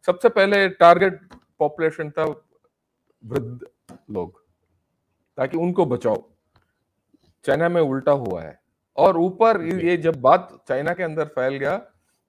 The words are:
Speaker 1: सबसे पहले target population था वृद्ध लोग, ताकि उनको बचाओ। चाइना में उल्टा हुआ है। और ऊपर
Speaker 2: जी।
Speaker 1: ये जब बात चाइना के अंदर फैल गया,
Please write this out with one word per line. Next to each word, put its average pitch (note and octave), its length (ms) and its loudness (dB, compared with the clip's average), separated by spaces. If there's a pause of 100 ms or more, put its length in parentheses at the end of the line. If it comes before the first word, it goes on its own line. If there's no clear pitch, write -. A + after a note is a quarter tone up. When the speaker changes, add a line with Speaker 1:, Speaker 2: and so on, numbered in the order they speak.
Speaker 1:
सबसे F3+ 220 0
पहले G3 400 2
target F3+ 520 4 (380)
population D#3 520 -4
था D#3 140 -4 (1000)
वृद्ध A#2+ 420 -8 (440)
लोग, F2+ 340 -10 (920)
ताकि C3+ 200 -4
उनको F3 300 0
बचाओ। A#2+ 380 -2 (1200)
चाइना D3+ 240 0
में F3 120 0
उल्टा C3+ 320 0
हुआ G2+ 300 -4
है। D#2 180 -18 (360)
और E3+ 220 4
ऊपर F3+ 520 0
Speaker 2:
जी। F3 180 -4
Speaker 1:
ये F3 80 2
जब D#3+ 240 -2
बात D#3 480 2
चाइना C#3+ 260 -4
के F#3 80 -8
अंदर D#3 220 -6
फैल C3+ 320 -4
गया, D3+ 300 -6 (420)